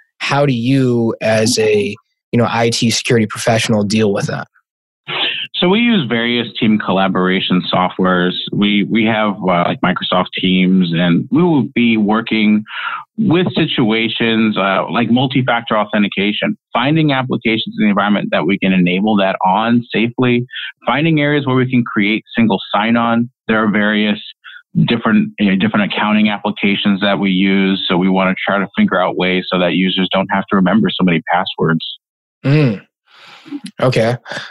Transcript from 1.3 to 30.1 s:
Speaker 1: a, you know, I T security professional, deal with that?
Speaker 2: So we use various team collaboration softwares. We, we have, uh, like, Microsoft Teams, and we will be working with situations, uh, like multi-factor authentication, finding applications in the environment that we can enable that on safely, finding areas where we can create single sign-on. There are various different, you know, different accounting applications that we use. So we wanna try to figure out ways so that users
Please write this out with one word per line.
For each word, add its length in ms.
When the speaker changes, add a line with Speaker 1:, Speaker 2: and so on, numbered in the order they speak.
Speaker 1:
a, 380
you 60
know, 100
I 220
T 220
security 340
professional, 600
deal 280
with 140
that? 220
Speaker 2:
So 120
we 120
use 280
various 380
team 200
collaboration 920
softwares. 600
We, 340
we 200
have, 380
uh, 240
like, 160
Microsoft 460
Teams, 540
and 360
we 120
will 220
be 240
working 680
with 360
situations, 1000
uh, 340
like 200
multi-factor 680
authentication, 800
finding 400
applications 680
in 60
the 60
environment 400
that 160
we 120
can 140
enable 460
that 260
on 380
safely, 540
finding 340
areas 260
where 100
we 140
can 140
create 400
single 240
sign-on. 540
There 160
are 80
various 480
different, 520
you 120
know, 60
different 360
accounting 380
applications 720
that 160
we 140
use. 540
So 120
we 100
wanna 260
try 120
to 100
figure 200
out 200
ways 300
so 100
that 160
users 360